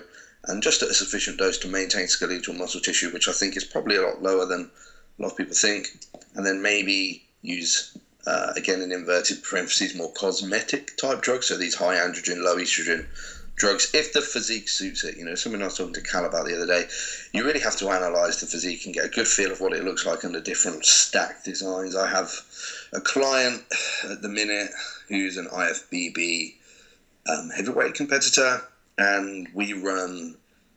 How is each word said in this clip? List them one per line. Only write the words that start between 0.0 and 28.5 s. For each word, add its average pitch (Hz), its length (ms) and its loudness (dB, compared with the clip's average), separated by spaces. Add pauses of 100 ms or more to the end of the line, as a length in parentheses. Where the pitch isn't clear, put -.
and 98 180 -4
just - 180 4
at - 80 0
a - 40 0
sufficient 98 440 0
dose 95 220 2
to 98 80 -6
maintain 92 400 0
skeletal 87 460 0
muscle 90 260 -4
tissue, 87 320 2
which 90 160 2
I 90 60 2
think 95 240 0
is 90 60 -4
probably - 320 0
a 98 60 4
lot - 200 0
lower 95 240 4
than 90 240 -2 (480)
a - 40 -8
lot - 100 -2
of - 60 -12
people 92 180 -2
think. 104 320 2 (480)
And 98 100 -2
then 95 160 0
maybe 98 640 0 (160)
use, - 560 -2 (300)
uh, 82 280 0
again, 92 260 0
in 90 100 -4
inverted 87 520 0
parentheses, 92 520 0
more 85 180 -6
cosmetic 98 840 -2
type 135 240 0
drugs, 127 260 2
so 87 100 0
these 87 180 -2
high 90 200 4
androgen, 87 480 0
low 90 140 4
estrogen 82 500 0 (480)
drugs, - 380 4
if 156 200 2
the 143 80 4
physique 110 480 -2
suits 92 340 -2
it. 78 140 -8
You 82 80 -10
know, 87 100 -6
something 104 260 -4
I 98 40 -2
was 92 120 -4
talking 87 180 -4
to - 60 -8
Cal 90 220 0
about 80 220 0
the 85 100 -2
other 85 120 -2
day, 87 200 2 (460)
you 107 100 2
really 147 160 2
have 110 180 0
to 98 120 0
analyse 87 500 2
the 82 80 -6
physique 85 380 -4
and 92 80 -8
get 78 120 0
a - 40 -4
good 113 180 0
feel 98 240 4
of 90 80 -6
what 92 140 2
it 85 100 -2
looks 92 220 -2
like 85 180 -2
under 85 160 -4
different 85 460 0
stack - 580 4
designs. 92 500 -4
I 95 160 2
have 95 220 0 (640)
a - 80 -4
client 131 600 2 (460)
at 101 120 -8
the 104 80 -4
minute 104 400 0 (400)
who's 95 260 0
an 87 180 -6
I 87 160 2
F - 200 -4
B 87 200 -2
B, 85 460 -2 (760)
um, 80 200 -2
heavyweight 127 460 0
competitor, 135 640 4 (360)